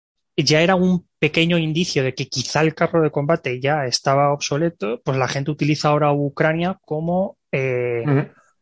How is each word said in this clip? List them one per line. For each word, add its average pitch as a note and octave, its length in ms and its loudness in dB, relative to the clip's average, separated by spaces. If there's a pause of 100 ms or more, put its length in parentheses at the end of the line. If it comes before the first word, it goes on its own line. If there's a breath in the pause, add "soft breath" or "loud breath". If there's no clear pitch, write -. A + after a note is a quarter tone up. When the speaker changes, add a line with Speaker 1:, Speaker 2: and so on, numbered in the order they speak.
(360)
Speaker 1:
ya D3+ 260 2
era F#3 140 4
un F#3 300 2 (120)
pequeño E3 400 2
indicio D#3 440 0
de C3 120 -2
que C3+ 140 -8
quizá C#3 340 -2
el D#3+ 120 2
carro E3 280 0
de D3+ 80 0
combate C#3+ 500 -2
ya C#3+ 240 0
estaba C#3 480 2
obsoleto, E3 720 -4
pues C3 140 -2
la B2+ 100 0
gente C#3 220 -4
utiliza D3 380 0
ahora D3 180 2
a C#3+ 80 2
Ucrania D#3 720 -2
como, E3+ 500 -4 (160)
eh, B2 540 -2
Speaker 2:
Ujú. C#3 220 2 (340 soft breath)